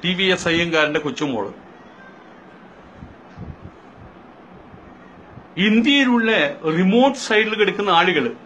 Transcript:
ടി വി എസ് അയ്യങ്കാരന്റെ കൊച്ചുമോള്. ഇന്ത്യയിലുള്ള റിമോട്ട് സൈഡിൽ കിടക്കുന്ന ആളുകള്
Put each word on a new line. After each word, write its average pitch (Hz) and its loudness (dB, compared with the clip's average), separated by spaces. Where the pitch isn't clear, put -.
ടി 180 -2
വി 180 -4
എസ് 185 -2
അയ്യങ്കാരന്റെ 160 0
കൊച്ചുമോള്. 135 -6
ഇന്ത്യയിലുള്ള 233 2
റിമോട്ട് 190 2
സൈഡിൽ 214 0
കിടക്കുന്ന 208 0
ആളുകള് 165 2